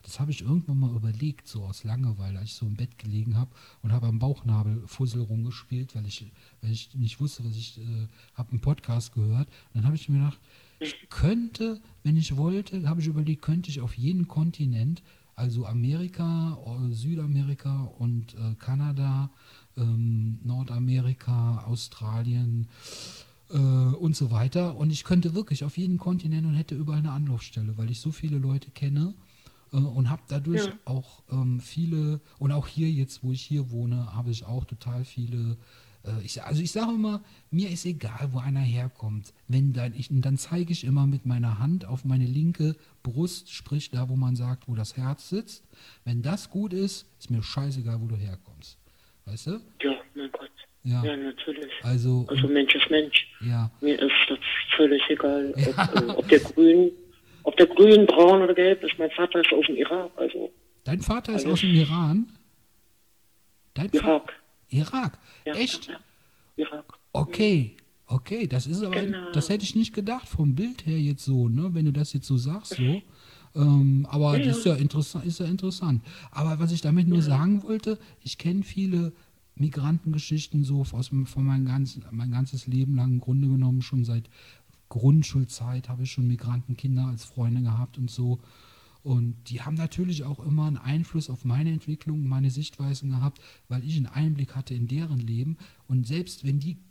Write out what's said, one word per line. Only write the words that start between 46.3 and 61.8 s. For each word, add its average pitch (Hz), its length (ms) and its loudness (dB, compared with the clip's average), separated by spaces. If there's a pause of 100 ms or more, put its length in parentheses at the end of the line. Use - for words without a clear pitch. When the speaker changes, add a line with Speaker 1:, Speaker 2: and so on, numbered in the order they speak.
Speaker 1:
gut 196 220 -4
ist, 190 340 -4 (140)
ist - 100 -20
mir 117 140 0
scheißegal, 131 560 -4
wo 117 80 -6
du 113 80 -4
herkommst. 92 600 -10 (480)
Weißt 110 220 -10
du? 214 140 -6 (220)
Speaker 2:
Ja, 139 80 2 (240)
mein 139 160 -10
Gott. - 180 -12 (340)
Speaker 1:
Ja. 123 220 0
Speaker 2:
Ja, 147 100 -2
natürlich. 139 560 -8 (120)
Speaker 1:
Also, 123 440 2
Speaker 2:
Also 139 200 2
Speaker 1:
und 143 60 2
Speaker 2:
Mensch 139 200 4
ist - 160 2
Mensch. 151 380 2 (120)
Speaker 1:
Ja. 117 300 0 (120)
Speaker 2:
Mir 147 180 2
ist 139 120 2 (160)
das 139 120 -2 (360)
völlig 143 360 6
egal, 143 420 0
ob, 135 60 -2
Speaker 1:
<laughs> 135 180 2
Ja. 185 160 2
Speaker 2:
äh, 120 240 2
ob - 100 -2
der 147 120 10
grün, 170 520 8 (520)
ob 151 140 0
der 170 100 12
grün, 208 400 12
braun 185 340 10
oder 180 140 4
gelb 185 280 6
ist. 160 140 -4
Mein 160 140 0
Vater 175 300 0
ist 165 120 4
aus 151 140 4
dem 160 80 0
Irak, 175 400 -2
also 120 360 -4 (320)
Speaker 1:
Dein 170 180 -4
Vater 226 340 -4
ist 160 100 -2
Speaker 2:
alles 185 80 2
Speaker 1:
aus 175 80 2
dem 180 140 4
Iran? 160 560 4 (1400)